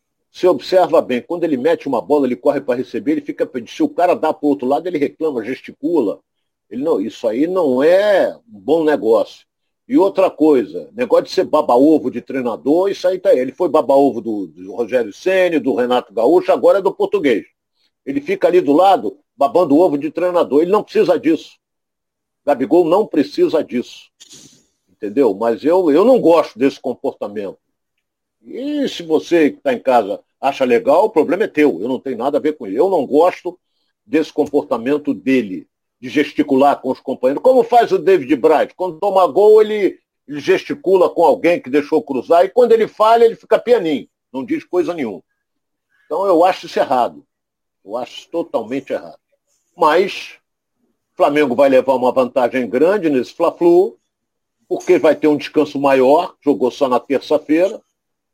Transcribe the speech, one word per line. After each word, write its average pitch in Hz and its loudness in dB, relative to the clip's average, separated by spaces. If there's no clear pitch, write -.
Você - 0
observa 165 2
bem, 123 -4
quando 165 -6
ele 151 -2
mete 156 -2
uma 123 -2
bola, 143 0
ele 123 -2
corre 143 -2
pra 123 -4
receber, 123 -6
ele 151 -6
fica, - -8
se - -6
o 147 -2
cara 180 0
dá 156 -4
pro - -4
outro 143 -2
lado, 147 -4
ele 180 -6
reclama, 139 -4
gesticula. 131 -6
Ele 120 -10
não, 151 -2
isso 110 -8
aí 120 -2
não 156 -2
é 175 2
um 104 -20
bom 143 0
negócio. 113 0
E 123 0
outra 190 2
coisa, 127 0
negócio 123 0
de - -16
ser 190 -2
baba-ovo 147 2
de 120 -10
treinador, 131 -2
isso - -6
aí 185 -2
tá 196 -2
aí. 156 4
Ele 131 -4
foi 180 -4
baba-ovo 139 2
do, 104 -8
do 92 -18
Rogério 117 -4
Ceni, 180 0
do 120 -2
Renato 123 -2
Gaúcho, 147 2
agora 175 2
é - -8
do 185 -2
português. 175 -2
Ele 139 -6
fica 185 -2
ali 175 4
do 143 0
lado, 160 2
babando 143 2
ovo 160 2
de 147 -6
treinador. 165 0
Ele 175 0
não 208 0
precisa 180 0
disso. 156 -4
Gabigol 143 2
não 185 0
precisa 156 -2
disso. - -10
Entendeu? 107 -2
Mas 113 -4
eu, 170 2
eu 165 4
não 254 4
gosto 165 2
desse 131 -2
comportamento. 104 -8
E 277 -6
se - -10
você 156 2
que - -18
tá 135 -2
em 117 -4
casa 107 0
acha 135 -2
legal, 127 2
o 220 0
problema 165 -2
é 185 -4
teu. 131 0
Eu 113 -6
não 123 -4
tenho 135 -8
nada - -2
a 170 -2
ver 151 -4
com 120 -14
ele. 98 -6
Eu 180 2
não 165 -2
gosto 175 -2
desse 151 -2
comportamento 143 -4
dele, 107 -4
de 127 -14
gesticular 139 0
com 131 -8
os 127 -6
companheiros. 135 -4
Como 254 4
faz 226 2
o 190 0
David 151 0
Braz? 143 0
Quando 175 -10
toma 190 0
gol, 208 6
ele, 208 -2
ele 143 -12
gesticula 175 0
com 165 -2
alguém 151 2
que - -16
deixou 143 -2
cruzar. 156 0
E 190 0
quando 233 4
ele 220 0
falha, 226 2
ele 226 2
fica - -2
pianinho. 175 0
Não 131 -8
diz 143 -8
coisa 170 -4
nenhuma. 113 -8
Então, 175 -4
eu 170 4
acho 185 2
isso 165 -8
errado. 123 -2
Eu 101 -12
acho 123 -10
isso - -20
totalmente 131 -6
errado. 85 -10
Mas 175 0
o - -20
Flamengo 147 0
vai 139 4
levar 131 2
uma 127 0
vantagem 123 -2
grande 165 0
nesse 127 -4
Fla-Flu, 170 2
porque - 0
vai 156 2
ter 175 -2
um 147 2
descanso 143 -4
maior, 139 2
jogou 131 0
só 135 -2
na 123 0
terça-feira. 156 -2